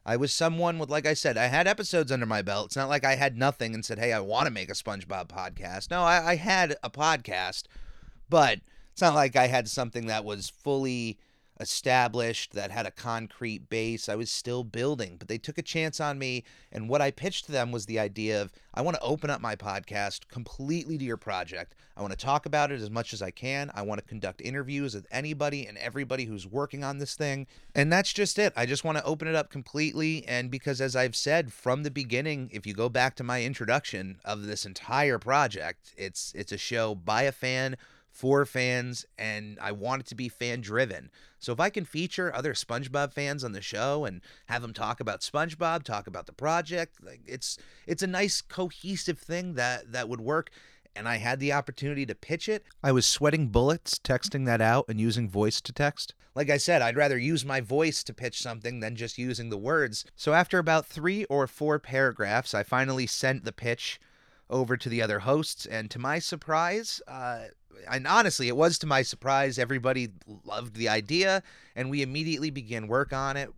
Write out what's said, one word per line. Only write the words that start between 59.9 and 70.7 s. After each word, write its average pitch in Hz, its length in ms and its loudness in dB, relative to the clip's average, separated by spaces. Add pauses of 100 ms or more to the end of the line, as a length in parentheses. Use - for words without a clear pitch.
So 151 200 2
after 180 260 6
about 160 260 4
three 185 380 -2
or 139 240 2
four 151 320 0
paragraphs, 123 760 2
I 104 80 2
finally 131 460 0
sent 131 360 0
the 110 80 -6
pitch - 480 -4 (480)
over 127 280 2
to 123 120 -4
the 117 140 0
other 107 180 2
hosts, 143 460 0
and 110 240 -6
to - 80 -10
my 143 220 -2
surprise, 175 880 -2
uh, 123 380 -8 (440)
and 131 160 -2
honestly, 180 400 4
it 120 100 2
was 165 220 6
to 160 80 -4
my 135 160 6
surprise, 135 560 2
everybody 127 500 0 (360)
loved 107 320 -8